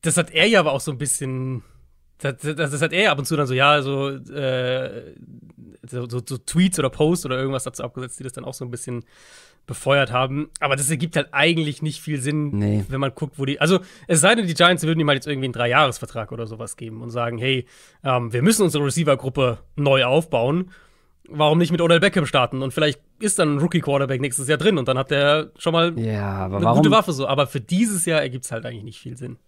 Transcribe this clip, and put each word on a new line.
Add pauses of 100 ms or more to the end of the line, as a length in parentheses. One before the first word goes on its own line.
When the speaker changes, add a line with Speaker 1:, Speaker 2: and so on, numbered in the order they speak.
Speaker 1:
Das
hat
er
ja
aber
auch
so
ein
bisschen, (560)
das,
das,
das
hat
er
ja
ab
und
zu
dann
so,
ja,
so,
äh, (760)
so,
so,
so
Tweets
oder
Posts
oder
irgendwas
dazu
abgesetzt,
die
das
dann
auch
so
ein
bisschen (640)
befeuert
haben.
Aber
das
ergibt
halt
eigentlich
nicht
viel
Sinn,
Speaker 2:
Nee.
Speaker 1:
wenn
man
guckt,
wo
die,
also (280)
es
sei
denn,
die
Giants
würden
ihm
halt
jetzt
irgendwie
einen
Dreijahresvertrag
oder
sowas
geben
und
sagen:
hey, (380)
ähm,
wir
müssen
unsere
Receiver-Gruppe (180)
neu
aufbauen. (580)
Warum
nicht
mit
Odell
Beckham
starten?
Und
vielleicht (180)
ist
dann
ein
Rookie-Quarterback
nächstes
Jahr
drin
und
dann
hat
der
schon
mal
Speaker 2:
Ja,
aber
Speaker 1:
eine
Speaker 2:
warum
Speaker 1:
gute
Waffe
so.
Aber
für
dieses
Jahr
ergibt's
halt
eigentlich
nicht
viel
Sinn. (100)